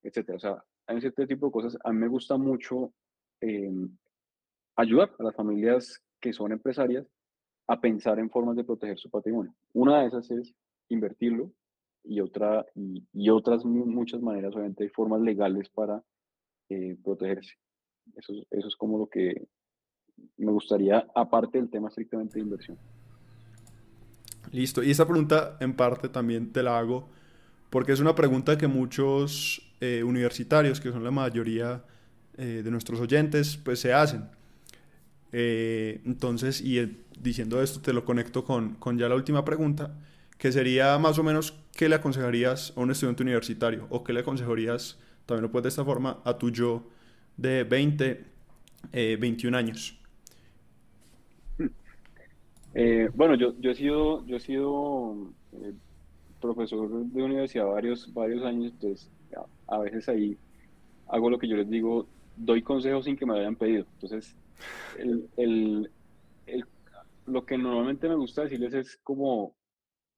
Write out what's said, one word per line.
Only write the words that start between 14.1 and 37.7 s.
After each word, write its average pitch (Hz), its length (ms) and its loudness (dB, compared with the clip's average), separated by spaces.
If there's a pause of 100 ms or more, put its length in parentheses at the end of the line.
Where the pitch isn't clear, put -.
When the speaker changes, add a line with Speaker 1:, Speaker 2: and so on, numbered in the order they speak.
Speaker 1:
maneras, 101 340 -4
obviamente, 104 300 -4
hay 101 40 -6
formas 110 320 0
legales 98 480 0
para, 107 320 -4 (680)
eh, 92 340 -6
protegerse. 95 500 -4 (640)
Eso, - 180 -14 (160)
eso 101 180 -6
es 101 80 -8
como 107 220 -2
lo 107 100 -2
que 92 400 -2 (880)
me 107 140 0
gustaría, 104 640 2
aparte 117 460 2
del 120 100 -2
tema 107 200 -6
estrictamente 110 460 -8
de 107 60 -6
inversión. 101 360 -10 (1700)
Speaker 2:
Listo. 127 300 -2
Y 139 100 4
esa 147 140 6
pregunta, 156 540 2
en 131 160 -2
parte, 123 340 2
también 117 420 -2
te 127 120 0
la 120 160 2
hago 123 300 -4 (600)
porque 131 220 2
es 135 80 4
una 156 160 4
pregunta 143 420 4
que 147 100 2
muchos, 139 1120 -2
eh, 123 240 -2
universitarios, 127 800 2
que 123 100 -4
son 120 120 -4
la 120 80 -2
mayoría, 120 720 -2 (500)
eh, 117 280 -6
de 113 80 -4
nuestros 117 280 -4
oyentes, 147 580 2
pues, 123 220 -2
se 123 140 2
hacen. 135 360 4 (1040)
Eh, 113 720 0
entonces, 123 580 -2
y, 127 180 0
eh, 107 180 -2 (220)
diciendo 120 420 0
esto, 143 180 -2